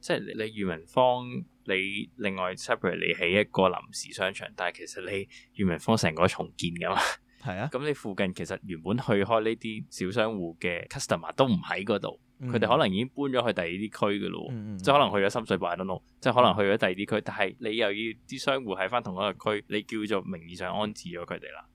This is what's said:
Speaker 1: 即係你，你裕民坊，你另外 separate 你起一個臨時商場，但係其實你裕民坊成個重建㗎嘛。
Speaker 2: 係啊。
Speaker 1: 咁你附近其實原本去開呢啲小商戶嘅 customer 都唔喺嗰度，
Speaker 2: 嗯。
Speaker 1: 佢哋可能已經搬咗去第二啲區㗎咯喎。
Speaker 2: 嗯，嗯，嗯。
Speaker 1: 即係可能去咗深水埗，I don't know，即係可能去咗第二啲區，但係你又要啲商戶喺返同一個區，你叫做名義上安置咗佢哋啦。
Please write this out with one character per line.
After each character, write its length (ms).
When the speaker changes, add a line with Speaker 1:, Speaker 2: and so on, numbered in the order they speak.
Speaker 1:
即 120
係 60
你， 240
你 140
裕 80
民 200
坊， 400
你 400
另 180
外 180
separate 460
你 160
起 180
一 120
個 180
臨 160
時 220
商 180
場， 240
但 160
係 60
其 80
實 240
你 180
裕 100
民 140
坊 180
成 160
個 140
重 280
建 200
㗎 180
嘛。 80
Speaker 2:
係 160
啊。 140
Speaker 1:
咁 120
你 80
附 240
近 160
其 140
實 100
原 160
本 140
去 60
開 200
呢 120
啲 340
小 220
商 240
戶 240
嘅 300
customer 440
都 140
唔 160
喺 200
嗰 140
度， 220
Speaker 2:
嗯。 140
Speaker 1:
佢 80
哋 80
可 100
能 160
已 20
經 120
搬 180
咗 220
去 60
第 80
二 60
啲 120
區 360
㗎 40
咯 140
喎。 80
Speaker 2:
嗯， 20
嗯， 220
嗯。 20
Speaker 1:
即 140
係 20
可 60
能 100
去 160
咗 60
深 160
水 100
埗， 80
I 120
don't 80
know， 160
即 100
係 60
可 80
能 120
去 60
咗 160
第 80
二 80
啲 220
區， 100
但 100
係 240
你 180
又 100
要 60
啲 120
商 240
戶 160
喺 80
返 140
同 140
一 180
個 220
區， 140
你 120
叫 400
做 100
名 120
義 120
上 160
安 220
置 160
咗 160
佢 140
哋 120
啦。 240